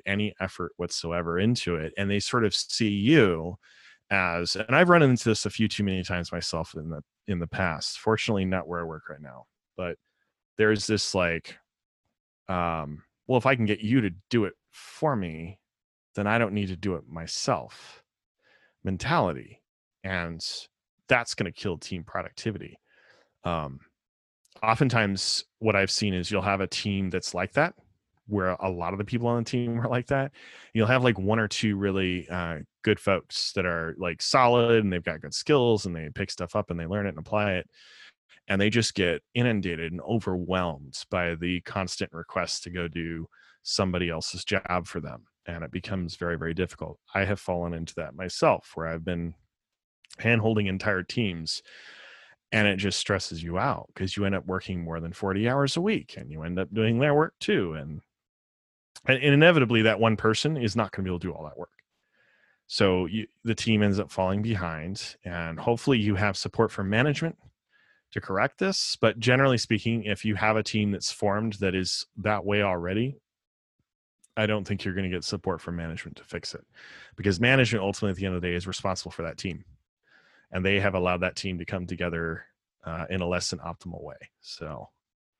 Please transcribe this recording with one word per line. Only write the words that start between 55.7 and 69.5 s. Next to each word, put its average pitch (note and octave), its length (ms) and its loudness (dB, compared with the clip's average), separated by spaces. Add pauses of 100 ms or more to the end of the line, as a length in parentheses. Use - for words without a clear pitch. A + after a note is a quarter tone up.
a E3+ 40 0
week, F#3+ 360 -2
and - 140 -14
you D#2 120 -10
end F2 160 -4
up F#2+ 140 -4
doing A2+ 260 2
their C#3+ 160 4
work D3+ 240 2
too, G#2+ 340 0
and, D2+ 280 -10 (1080)
and, C3 160 4
and C#3+ 100 8
inevitably C#3+ 480 8
that A2 180 6
one A2 180 6
person D3 400 2
is A2 180 0
not G#2+ 160 0
gonna F#2+ 140 -4
be F#2 40 -2
able F2+ 100 -2
to F#2 100 -6
do E2 40 -6
all D#2 120 -12
that D2 120 -14
work. F2 140 -12 (960)
So F#2 400 4
you, G#2 200 -4 (160)
the A2+ 120 0
team G#2+ 260 2
ends G2+ 180 4
up F2 120 -4
falling F#2+ 300 0
behind, F2 720 -4 (100)
and E2+ 340 -6
hopefully A#2+ 400 2
you G#2 160 2
have G2 220 0
support - 340 0
from F#2+ 180 -4
management C#3+ 480 2 (760)
to - 100 -8
correct G2+ 380 -2
this, - 380 0
but A2+ 220 2
generally B2 380 4